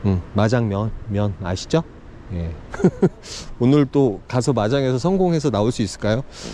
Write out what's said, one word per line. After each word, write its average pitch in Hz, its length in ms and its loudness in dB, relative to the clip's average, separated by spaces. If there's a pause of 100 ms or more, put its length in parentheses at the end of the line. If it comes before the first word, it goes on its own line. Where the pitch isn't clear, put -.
음, 95 160 2 (120)
마장 113 360 2
면, 101 220 -2 (160)
면 101 260 0 (100)
아시죠? 92 400 -2 (500)
예. 82 200 -6 (200)
<laughs> - 880 0
오늘 139 280 6
또 131 400 2
가서 127 260 0
마장에서 127 460 2
성공해서 170 500 2
나올 107 220 2
수 - 100 -2
있을까요? 107 420 -2 (300)